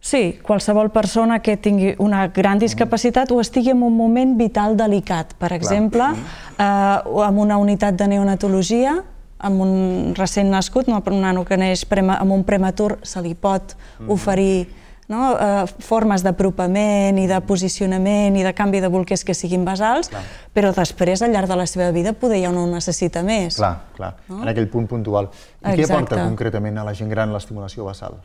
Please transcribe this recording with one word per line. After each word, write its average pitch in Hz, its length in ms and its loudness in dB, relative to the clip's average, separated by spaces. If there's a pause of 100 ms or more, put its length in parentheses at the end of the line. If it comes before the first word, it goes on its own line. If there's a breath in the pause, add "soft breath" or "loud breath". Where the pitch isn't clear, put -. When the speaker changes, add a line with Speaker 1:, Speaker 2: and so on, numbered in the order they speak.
Speaker 1:
Sí, 220 420 0
qualsevol 214 480 2
persona 226 500 2
que 214 160 0
tingui 202 420 2
una 196 300 2
gran 190 300 2
Speaker 2:
Mhm. - 20 2
Speaker 1:
discapacitat 233 720 2
o 240 80 4
estigui 240 300 0
en 247 120 4
un 233 140 2
moment 240 420 2
vital 214 380 2
delicat, 202 580 0
per 180 140 -4
Speaker 2:
Clar. 170 120 -2
Speaker 1:
exemple, 208 420 2
Speaker 2:
Mhm. 269 140 0 (420 loud breath)
Speaker 1:
eh, 202 480 2
o 165 160 0
amb 202 160 2
una 208 200 2
unitat 202 380 2
de 202 120 2
neonatologia, 202 920 0 (360)
amb 196 220 -2
un 185 560 0
recent 190 320 0
nascut, 196 400 0
un 202 320 0
nano 185 240 0
que 190 120 0
neix 185 300 0
prema-, 190 340 2
amb 196 120 2
un 196 120 0
prematur, 202 580 0
se - 180 -10
li 170 140 -6
pot 190 400 -2 (260 loud breath)
Speaker 2:
Mhm. - 100 -8
Speaker 1:
oferir, 190 580 0 (400 loud breath)
no? 247 300 0
Eh, 202 280 0 (140)
formes 220 420 0
d'apropament 196 960 2
i 190 80 2
de 185 140 2
posicionament 196 960 0
i 190 60 2
de 185 120 0
canvi 202 260 0
de 185 80 0
bolquers 180 360 -2
que 185 100 -2
siguin 180 300 -2
basals, 214 440 0
Speaker 2:
Clar. - 140 -10 (320 loud breath)
Speaker 1:
però 202 200 4
després, 180 480 0
al 240 100 2
llarg 190 160 0
de 185 80 0
la 180 100 -2
seva 180 260 -2
vida, 175 200 0
poder 220 300 0
ja 180 80 0
no 175 140 0
ho - 20 0
necessita 170 560 -2
més. 190 340 -2
Speaker 2:
Clar, 90 260 -2 (140)
clar. 92 200 -10 (120)
Speaker 1:
No? 190 140 -12
Speaker 2:
En 92 60 -4
aquell 104 200 0
punt 117 200 -4
puntual. 101 400 -2 (340 loud breath)
I - 40 -6 (100)
què 156 80 2
aporta 170 300 0
Speaker 1:
Exacte. 90 100 0
Speaker 2:
concretament 107 540 -4
a 107 60 -6
la 104 100 -6
gent 107 160 -6
gran 107 220 -2
l'estimulació 104 520 -10
basal? 98 300 -12 (100)